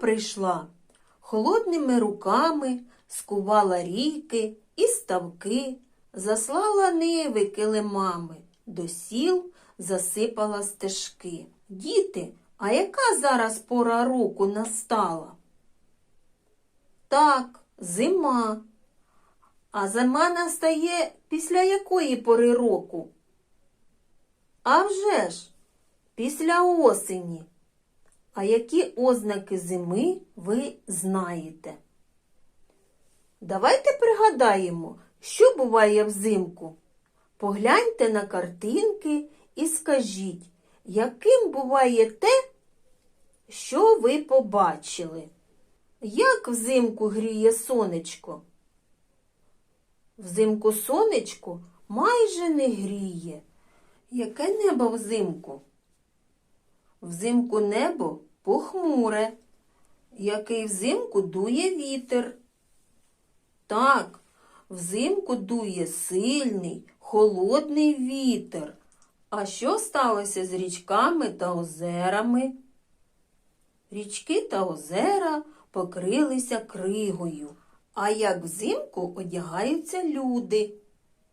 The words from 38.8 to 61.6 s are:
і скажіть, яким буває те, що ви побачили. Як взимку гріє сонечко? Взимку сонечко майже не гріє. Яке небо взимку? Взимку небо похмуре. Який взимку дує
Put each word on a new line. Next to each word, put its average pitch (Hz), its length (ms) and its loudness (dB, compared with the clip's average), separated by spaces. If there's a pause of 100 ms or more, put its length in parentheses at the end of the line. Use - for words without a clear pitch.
і 302 120 -2
скажіть, 196 840 -2 (340)
яким 294 680 2
буває 254 600 4
те, 523 340 4 (1040)
що 415 520 4
ви 254 180 2
побачили. 180 1120 0 (720)
Як 302 480 2
взимку 226 600 2
гріє 220 440 2
сонечко? 180 920 -4 (1800)
Взимку 214 540 0
сонечко 254 880 0 (280)
майже 359 600 2
не 285 200 2
гріє. 190 760 -6 (680)
Яке 294 540 -2
небо 254 240 2
взимку? 202 720 -4 (1400)
Взимку 214 580 0
небо 214 580 -2 (240)
похмуре. 240 880 0 (840)
Який 214 480 -4
взимку 214 560 -2
дує 233 540 -2